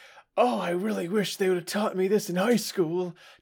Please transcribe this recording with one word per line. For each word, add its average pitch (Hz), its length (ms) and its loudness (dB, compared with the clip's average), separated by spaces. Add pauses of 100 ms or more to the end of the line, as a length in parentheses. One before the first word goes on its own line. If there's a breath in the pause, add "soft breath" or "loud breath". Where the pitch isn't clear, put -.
(360 loud breath)
"Oh, 226 240 2
I 175 100 -4
really 190 380 -2
wish 196 280 -2
they 190 120 0
would 180 100 2
have 165 80 -10
taught 208 300 -2
me 185 100 2
this 202 240 2
in 175 60 -2
high 220 200 4
school" 175 600 -2 (260 loud breath)